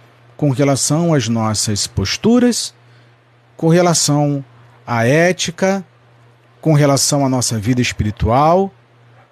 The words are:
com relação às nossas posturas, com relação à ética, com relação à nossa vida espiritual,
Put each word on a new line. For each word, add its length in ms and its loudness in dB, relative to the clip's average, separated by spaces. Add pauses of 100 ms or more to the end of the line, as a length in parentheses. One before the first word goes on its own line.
(360)
com 140 -2
relação 640 0
às 140 0
nossas 600 -2
posturas, 840 0 (840)
com 140 -2
relação 720 0 (420)
à 200 -2
ética, 800 0 (760)
com 140 0
relação 520 2
à 40 0
nossa 280 -2
vida 240 -2
espiritual, 880 0 (600)